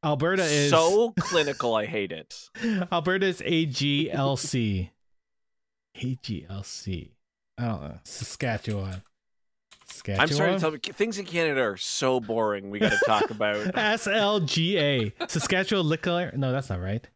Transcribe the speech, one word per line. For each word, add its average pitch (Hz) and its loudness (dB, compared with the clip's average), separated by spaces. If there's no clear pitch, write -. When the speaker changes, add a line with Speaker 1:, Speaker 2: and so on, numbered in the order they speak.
Speaker 1:
Alberta 165 2
is 147 4
Speaker 2:
so 196 6
clinical. 143 2
I 107 2
hate 98 -4
it. - -14
Speaker 1:
<laughs> 202 0
Alberta 180 2
is 180 -2
A 165 2
G 143 0
L 139 0
C. 104 0
A 127 -4
G 78 -8
L 98 -8
C. - -8
I 120 -4
don't 104 -4
know. 73 -12
Saskatchewan. 104 -6
Saskatchewan? - -2
Speaker 2:
I'm 143 0
sorry 151 2
to 190 0
tell 160 0
you, 147 -12
things 208 -4
in 202 -8
Canada 160 0
are 104 0
so 131 0
boring. 107 -2
We 104 -6
gotta - 2
talk - 4
Speaker 1:
<laughs> - -6
Speaker 2:
about 113 0
Speaker 1:
S 214 0
L 208 2
G 165 0
A. 135 2
Saskatchewan 190 0
Liquor. 170 -2
No, 135 0
that's 131 -4
not 90 -4
right. 98 -4